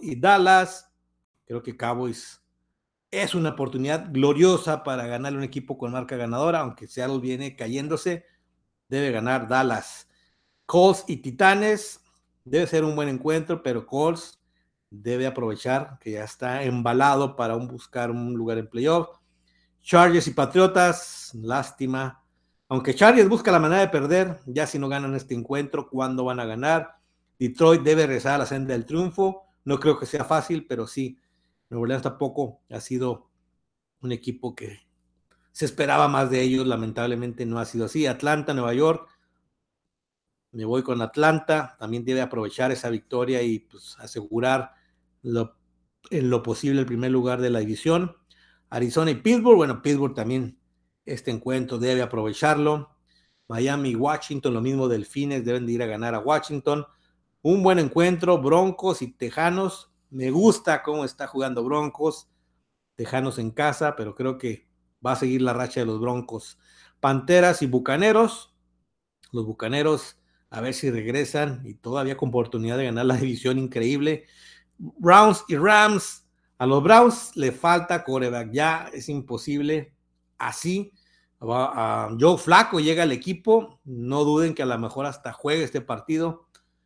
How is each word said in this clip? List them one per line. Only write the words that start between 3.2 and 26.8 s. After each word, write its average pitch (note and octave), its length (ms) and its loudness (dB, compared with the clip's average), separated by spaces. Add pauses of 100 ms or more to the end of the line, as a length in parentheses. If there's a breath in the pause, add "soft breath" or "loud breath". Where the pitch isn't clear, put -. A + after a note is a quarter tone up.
una E3 160 0
oportunidad C#3 640 -4
gloriosa D3 720 4
para B2+ 240 -6
ganarle C3 300 -6
a - 20 -6
un C#3 60 -6
equipo C3 340 -10
con A#2+ 140 -8
marca B2+ 220 -8
ganadora, B2+ 440 -2
aunque A#2 280 -10
Seattle C3 320 -4
viene B2+ 360 -8
cayéndose. D3+ 680 -6 (640)
Debe C3+ 240 -2
ganar A#2+ 360 -2
Dallas. B2 600 -2 (580)
Colts F#3 420 4
y C#3 100 -4
Titanes, G3+ 840 2 (440)
debe D3+ 200 2
ser D#3+ 200 2
un D#3 100 0
buen D3 140 -2
encuentro, D#3 520 -2
pero A#2+ 240 -4
Colts D3+ 540 -4 (500)
debe A#2+ 380 -4
aprovechar B2+ 720 -4
que A2 120 -12
ya G#2+ 120 -8
está B2+ 400 -8
embalado C3 720 2
para A2+ 200 -4
un, B2 120 -8
buscar B2 420 -8
un A#2+ 260 -6
lugar A2+ 220 -4
en A2 120 -8
playoff. D#3+ 400 0 (720)
Chargers F3 460 6
y C#3+ 40 -4
Patriotas, F3+ 1000 2
lástima. C3 920 -6 (480)
Aunque C3 220 0
Chargers A3 340 8
busca G#3+ 240 2
la F3 80 8
manera E3 220 4
de G3 60 4
perder, E3 580 0
ya C#3 220 -4
si - 100 -6
no C#3 100 -4
ganan C3+ 280 -4
este C3 180 -8
encuentro, C#3 560 -6
¿cuándo B2+ 340 -2
van B2+ 160 -4
a A#2+ 60 -4
ganar? D3 540 -2 (400)